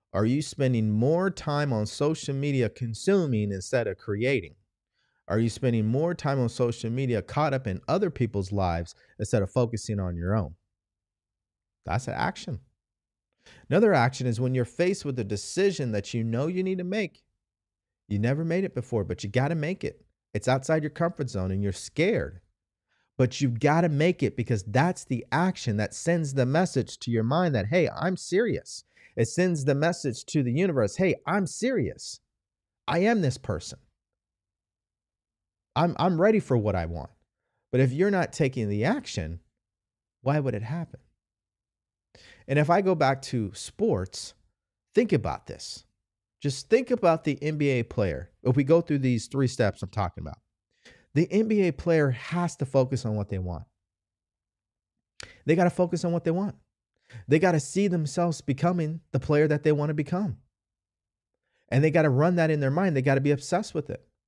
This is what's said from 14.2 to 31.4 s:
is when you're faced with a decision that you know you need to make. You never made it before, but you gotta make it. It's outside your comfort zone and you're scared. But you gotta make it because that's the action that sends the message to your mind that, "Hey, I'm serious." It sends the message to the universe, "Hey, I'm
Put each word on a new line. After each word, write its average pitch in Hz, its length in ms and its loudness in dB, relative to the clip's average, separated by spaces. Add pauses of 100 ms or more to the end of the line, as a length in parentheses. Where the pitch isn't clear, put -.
is 117 140 0
when 127 140 0
you're 123 100 2
faced 180 400 -2
with 135 160 -4
a 107 40 -2
decision 131 680 -2
that 101 220 -4
you 113 100 -2
know 117 240 -2
you 185 160 -4
need 185 140 -2
to 180 60 -8
make. 196 380 -6 (840)
You 101 100 -2
never 139 260 0
made 170 200 0
it - 100 -6
before, 120 300 -2
but 87 180 -6
you 101 80 -8
gotta 135 240 0
make 160 300 -4
it. - 200 -10 (300)
It's 104 140 -4
outside 135 340 0
your 147 80 -4
comfort 165 400 -4
zone 92 220 -2
and 98 100 -2
you're 98 100 0
scared. 123 680 -2 (760)
But - 240 0
you 139 100 2
gotta 151 400 4
make 156 320 2
it 113 140 0
because 110 280 -2
that's 143 400 0
the 123 260 -4
action 160 460 0
that 107 180 -2
sends 165 400 0
the 131 120 2
message 143 540 0
to - 100 -6
your 113 120 2
mind 151 320 2
that, 101 120 0
"Hey, 156 220 2
I'm - 280 -2
serious." - 680 -2 (320)
It 113 120 2
sends 175 380 0
the 143 100 4
message 147 520 -2
to 147 160 0
the 120 100 0
universe, 143 440 0
"Hey, 180 200 2 (100)
I'm 185 200 0